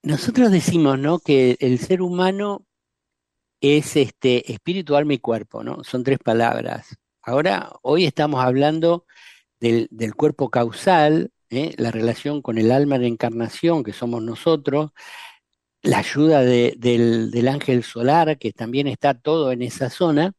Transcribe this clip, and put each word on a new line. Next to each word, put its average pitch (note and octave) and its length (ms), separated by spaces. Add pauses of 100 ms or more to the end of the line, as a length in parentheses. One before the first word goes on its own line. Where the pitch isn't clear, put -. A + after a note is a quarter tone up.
nosotros A3 460
decimos, D#3 480
¿no? D#3 180
que C3 400
el B2 220
ser F#3 200
humano F#3+ 640 (960)
es, D3 360
este, B2+ 560
espíritu, D#3+ 420
alma D3 200
y A#2+ 40
cuerpo, A2+ 460
¿no? - 180
Son B2+ 220
tres C3+ 160
palabras. - 760 (260)
Ahora, D#3 500 (100)
hoy E3 220
estamos D3 400
hablando D#3 600 (540)
del, A#2 320
del A2 240
cuerpo C#3+ 340
causal, D3+ 840 (180)
¿eh? C3+ 260
La A#2 140
relación A#2 500
con A2+ 160
el A2+ 140
alma C#3 260
en B2 60
la A#2+ 60
encarnación, A#2 760
que G#2 100
somos A#2+ 300
nosotros, D3 680 (920)
la - 160
ayuda D3 440
de, B2 360
del, A#2 540
del A#2+ 160
ángel C3+ 340
solar, D3+ 560
que G#2+ 140
también B2+ 340
está C#3 280
todo D3+ 360
en B2 120
esa B2 280
zona E3+ 480